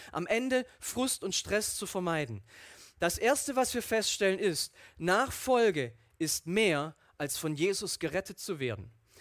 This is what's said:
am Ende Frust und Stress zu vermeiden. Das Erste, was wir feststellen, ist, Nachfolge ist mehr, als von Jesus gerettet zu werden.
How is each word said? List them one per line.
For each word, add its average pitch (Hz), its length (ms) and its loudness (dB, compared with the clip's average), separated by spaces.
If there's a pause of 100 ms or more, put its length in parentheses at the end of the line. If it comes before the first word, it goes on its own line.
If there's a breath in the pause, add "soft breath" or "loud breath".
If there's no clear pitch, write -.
(120)
am 170 140 -2
Ende 254 380 2 (160 loud breath)
Frust - 420 -2
und 190 120 -4
Stress - 420 -2
zu 202 100 -6
vermeiden. 156 560 -2 (580 loud breath)
Das 170 180 0
Erste, 269 380 2
was 254 180 2
wir 240 80 -2
feststellen, 202 560 2
ist, 175 340 -2 (240 loud breath)
Nachfolge 208 960 2 (260 soft breath)
ist - 280 -2
mehr, 165 480 2 (220 soft breath)
als 147 200 -4
von 156 180 -2
Jesus 190 440 0
gerettet 185 400 -4
zu 180 220 -6
werden. 107 300 -4 (300 loud breath)